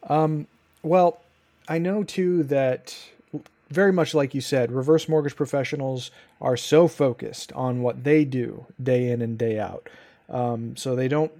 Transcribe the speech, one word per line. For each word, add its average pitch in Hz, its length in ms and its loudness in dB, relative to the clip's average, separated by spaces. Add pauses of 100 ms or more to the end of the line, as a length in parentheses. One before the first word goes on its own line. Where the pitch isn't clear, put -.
Um, 156 380 0 (360)
well, 175 380 2 (480)
I 160 80 -2
know, 190 260 -2
too, 180 400 0
that 135 540 -2 (720)
very 190 240 4
much 170 200 0
like 143 220 0
you 135 60 -2
said, 123 280 0
reverse 135 380 2
mortgage 151 300 0
professionals 135 720 -4 (300)
are 131 160 0
so 160 320 6
focused - 640 -4
on 127 280 -4
what 123 220 -4
they 151 220 4
do 127 400 -6 (180)
day 123 260 2
in 120 120 -2
and 113 160 -4
day 113 200 0
out. - 300 -8 (400)
Um, 117 480 -4
so 127 220 -4
they 131 100 0
don't 151 320 0